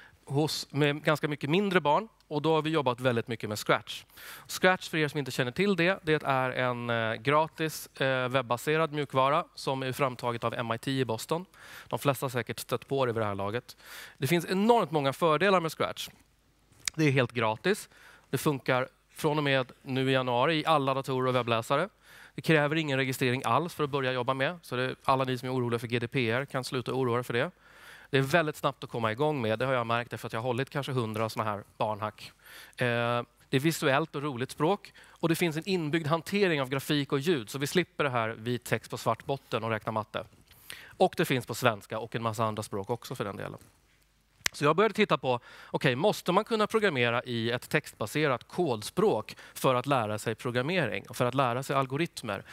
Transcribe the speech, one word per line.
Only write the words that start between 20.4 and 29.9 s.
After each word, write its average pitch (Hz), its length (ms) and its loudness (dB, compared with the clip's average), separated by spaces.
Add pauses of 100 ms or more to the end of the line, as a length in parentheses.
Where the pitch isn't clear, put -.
i 151 100 -2
alla 143 280 4
datorer 131 340 -2
och 127 80 2
webbläsare. 123 540 0 (460)
Det 147 60 -10
kräver 147 340 4
ingen 147 220 0
registrering 131 480 0
alls 143 280 2
för 156 100 -2
att 143 60 -2
börja 131 220 0
jobba 127 220 0
med. 151 280 -2
Så - 140 -8
det, 127 280 -2
alla 135 200 2
ni 127 140 0
som 127 120 -6
är 127 40 -2
oroliga 120 260 0
för 123 80 -6
G 120 120 0
D 117 80 -2
P 120 240 0
R 131 140 -2
kan 131 180 -6
sluta 123 300 -4
oroa 127 260 0
er 123 40 -6
för 120 100 -6
det. 139 180 0 (600)
Det 135 60 2
är 135 40 6
väldigt 151 340 2
snabbt - 280 -4
att 123 60 -12
komma 113 220 0
igång 143 300 0
med. 110 180 0
Det 131 60 0
har 135 80 0
jag 120 140 0
märkt 117 240 -4